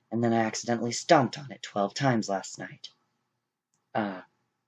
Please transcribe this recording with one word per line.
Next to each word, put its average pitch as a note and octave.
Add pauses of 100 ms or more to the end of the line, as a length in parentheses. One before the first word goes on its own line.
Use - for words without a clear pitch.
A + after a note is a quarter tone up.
(100)
and A2+
then A#2
I A#2
accidentally A#2
stomped C3+
on C#3+
it -
twelve G2
times A#2+
last F#2+
night. - (1040)
Uh, G2+ (460)